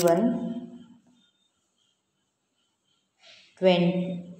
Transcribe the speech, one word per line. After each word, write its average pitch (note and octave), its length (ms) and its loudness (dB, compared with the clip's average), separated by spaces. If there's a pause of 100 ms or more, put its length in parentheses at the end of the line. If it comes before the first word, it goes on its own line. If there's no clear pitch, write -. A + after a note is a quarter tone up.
one, - 840 -2 (2750)
twen-, F3 840 0